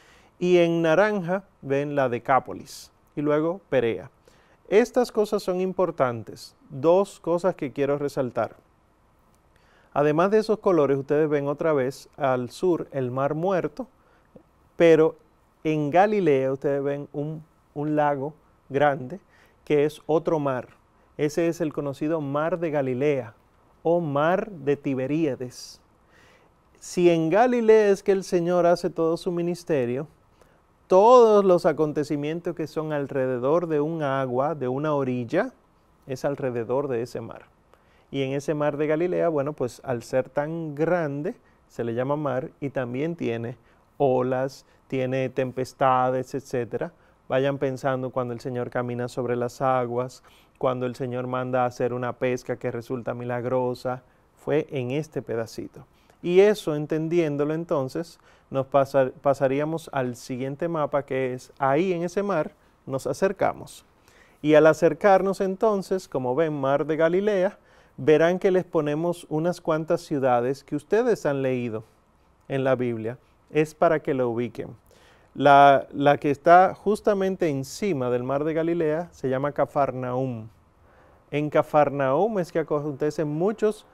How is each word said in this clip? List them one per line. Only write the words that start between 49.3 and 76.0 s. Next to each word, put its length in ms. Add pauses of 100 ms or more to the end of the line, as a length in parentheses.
las 240
aguas, 640 (340)
cuando 280
el 100
Señor 320
manda 340
a 40
hacer 280
una 200
pesca 420
que 160
resulta 420
milagrosa, 880 (320)
fue 360
en 200
este 320
pedacito. 640 (340)
Y 200
eso, 340
entendiéndolo 800
entonces, 640 (320)
nos 160
pasa-, 460 (100)
pasaríamos 720
al 240
siguiente 520
mapa, 360
que 280
es 260
ahí 340
en 100
ese 200
mar, 300 (320)
nos 220
acercamos. 800 (560)
Y 120
al 120
acercarnos 720
entonces, 680
como 260
ven, 180
Mar 320
de 120
Galilea, 640 (380)
verán 420
que 120
les 140
ponemos 640
unas 320
cuantas 400
ciudades 600
que 140
ustedes 480
han 160
leído 440 (640)
en 160
la 100
Biblia. 440 (320)
Es 240
para 260
que 120
lo 160
ubiquen. 480 (560)
La, 600
la 260